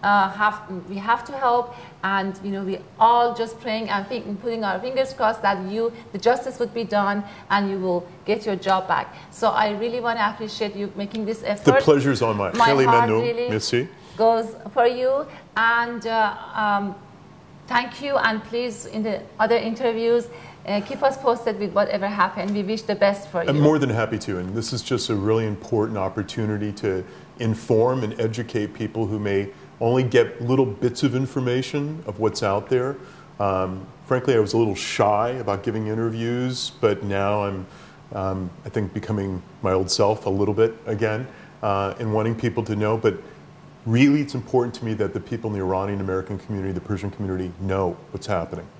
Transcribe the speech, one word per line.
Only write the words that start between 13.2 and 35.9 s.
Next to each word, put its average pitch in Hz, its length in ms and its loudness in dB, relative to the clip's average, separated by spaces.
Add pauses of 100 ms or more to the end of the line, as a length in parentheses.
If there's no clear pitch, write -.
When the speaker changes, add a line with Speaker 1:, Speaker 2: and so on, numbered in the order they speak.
Speaker 1:
really 240 280 -2
Speaker 2:
merci. 180 400 0 (280)
Speaker 1:
goes 226 380 4 (180)
for 240 140 4
you, 254 380 2 (320)
and, 233 500 2
uh, 220 300 2 (180)
um, 202 400 0 (720)
thank 247 340 -2
you, 277 140 -2
and 220 300 2
please, 233 400 -6
in 214 180 -6
the 208 180 -4 (160)
other 220 200 4
interviews, 233 680 0 (380)
uh, 202 160 0
keep 262 220 -6
us 269 140 4
posted 233 420 0
with 202 140 -4
whatever 202 340 2
happened. 202 460 0
We 202 100 -2
wish 220 200 -4
the 208 120 0
best 202 340 2
for 175 120 -2
Speaker 2:
I'm 143 160 2
Speaker 1:
you. 151 40 4
Speaker 2:
more 151 180 6
than 139 100 2
happy 113 300 0
to, 101 200 -4
and 92 160 -6
this 113 160 -4
is 120 100 -4
just - 280 -2
a 110 60 2
really 110 300 2
important 107 520 -2
opportunity 104 760 -2
to 95 300 -2 (360)
inform 117 640 2
and 107 160 -6
educate 113 540 -2
people 110 320 -4
who 107 140 -4
may 98 300 0 (320)
only 123 220 4
get 117 380 4
little 131 240 4
bits 117 380 -2
of 123 120 2
information 135 880 -2
of 101 140 -8
what's 107 240 0
out 101 240 0
there. 127 300 0 (420)
Um, 95 480 0 (180)
frankly, 127 300 2
I 113 40 6
was 101 120 4
a 113 60 2
little 110 180 2
shy 104 540 2
about 104 340 -2
giving 110 240 -2
interviews, 117 920 -2